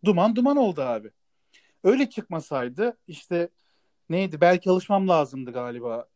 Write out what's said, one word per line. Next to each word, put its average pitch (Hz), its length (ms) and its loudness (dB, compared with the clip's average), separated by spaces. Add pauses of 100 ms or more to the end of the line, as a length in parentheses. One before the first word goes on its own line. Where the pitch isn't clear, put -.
Duman 208 320 2
Duman 277 200 2
oldu 185 260 0
abi. 113 280 -6 (760)
Öyle 254 260 4
çıkmasaydı 160 840 -6 (120)
işte 170 400 -4 (600)
neydi? 165 300 -4
Belki 180 300 4
Alışmam 190 380 2
Lazımdı 135 440 0
galiba. 120 640 -8